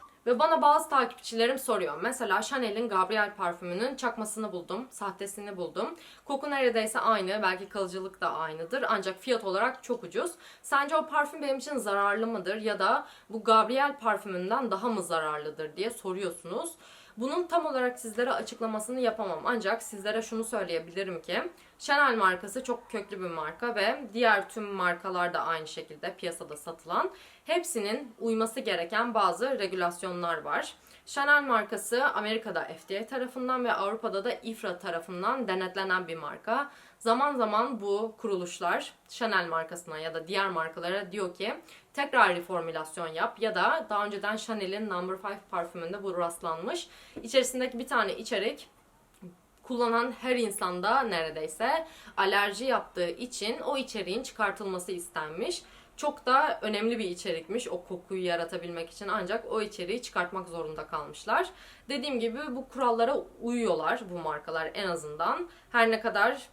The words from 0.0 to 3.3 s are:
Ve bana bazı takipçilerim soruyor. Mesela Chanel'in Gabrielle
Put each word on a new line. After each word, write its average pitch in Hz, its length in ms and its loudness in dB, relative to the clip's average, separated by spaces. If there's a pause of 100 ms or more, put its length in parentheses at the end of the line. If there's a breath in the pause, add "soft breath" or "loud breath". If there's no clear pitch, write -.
Ve 240 140 4
bana 320 220 6
bazı 302 280 8
takipçilerim 240 680 2
soruyor. 175 420 0
Mesela 220 400 2
Chanel'in 226 480 0
Gabrielle 202 480 2